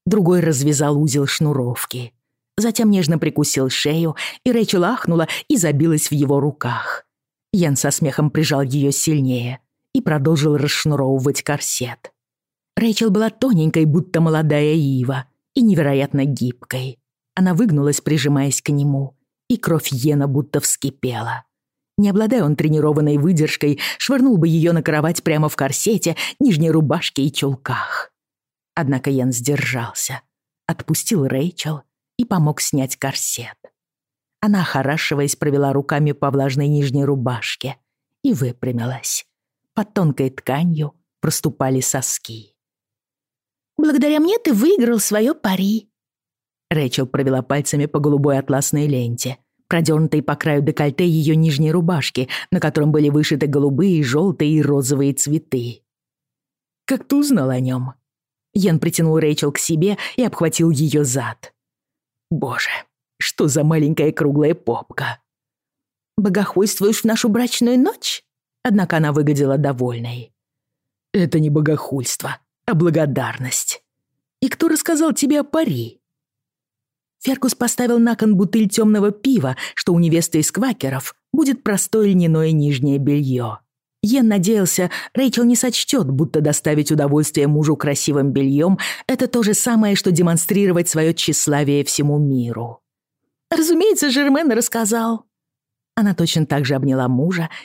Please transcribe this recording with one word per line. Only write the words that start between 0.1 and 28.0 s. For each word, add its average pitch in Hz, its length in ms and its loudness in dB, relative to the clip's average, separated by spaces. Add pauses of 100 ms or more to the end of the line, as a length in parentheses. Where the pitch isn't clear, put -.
развязал 147 640 0
узел 143 260 0
шнуровки. 123 840 -4 (440)
Затем 220 340 2
нежно 170 280 2
прикусил 139 500 0
шею, 156 460 -2 (300)
и 254 80 2
Рэйчел 208 320 2
ахнула 170 420 0 (220)
и 302 80 2
забилась 156 540 0
в - 20 -2
его 143 260 2
руках. - 680 -4 (480)
Йен 160 240 2
со 143 140 0
смехом 147 400 0
прижал 151 320 0
её 139 300 0
сильнее 131 680 -2 (340)
и 269 80 0
продолжил 151 560 2
расшнуровывать 135 840 0
корсет. - 720 -6 (640)
Рэйчел 226 340 0
была 214 200 2
тоненькой, 165 540 2
будто 156 360 0
молодая 156 540 2
ива, 135 520 -2 (280)
и 262 80 2
невероятно 143 600 2
гибкой. 131 760 -6 (340)
Она 185 200 2
выгнулась, 147 460 2
прижимаясь 143 640 0
к - 60 -6
нему — 143 480 -2 (320)
и 247 80 0
кровь 165 320 -2
Йена 143 400 0
будто 143 320 -2
вскипела. 120 840 -6 (540)
Не 202 120 4
обладая 214 340 2
он 147 120 2
тренированной 151 600 2
выдержкой, 147 640 0 (180)
швырнул 262 380 2
бы 165 120 2
её 165 240 2
на 165 100 2
кровать 156 400 0
прямо 151 260 2
в - 80 -6
корсете, 160 600 -2 (220)
нижней 165 320 2
рубашке 151 520 0
и 143 100 -2
чулках. - 800 -6 (600)